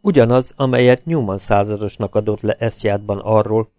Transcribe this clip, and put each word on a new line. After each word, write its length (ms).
ugyanaz, 560
amelyet 480
Newman 340
századosnak 760
adott 260
le 120
Eszjádban 680
arról, 600